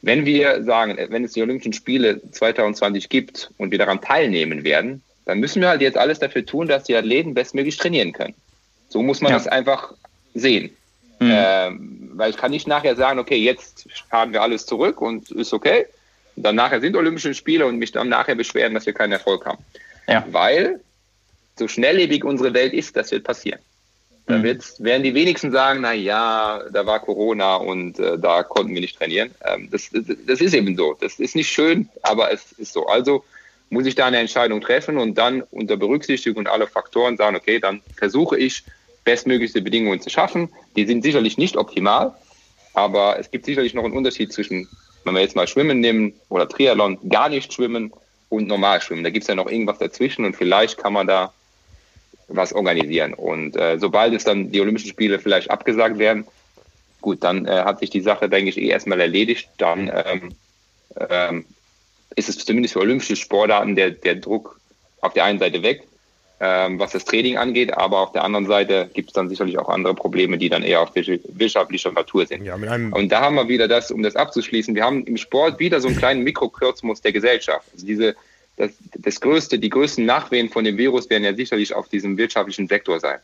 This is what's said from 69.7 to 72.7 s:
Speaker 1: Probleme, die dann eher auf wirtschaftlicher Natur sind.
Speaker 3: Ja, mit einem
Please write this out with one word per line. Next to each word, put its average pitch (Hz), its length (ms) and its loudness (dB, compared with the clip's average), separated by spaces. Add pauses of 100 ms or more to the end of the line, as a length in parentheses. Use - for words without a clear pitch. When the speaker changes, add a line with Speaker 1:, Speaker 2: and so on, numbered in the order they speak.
Speaker 1:
Probleme, 90 460 0
die 82 100 0
dann 85 140 0
eher 87 180 2
auf - 140 -2
wirtschaftlicher 92 960 -2
Natur 87 340 0
sind. - 180 -10
Speaker 3:
Ja, 92 140 -10
mit 107 120 -8
einem 117 220 -4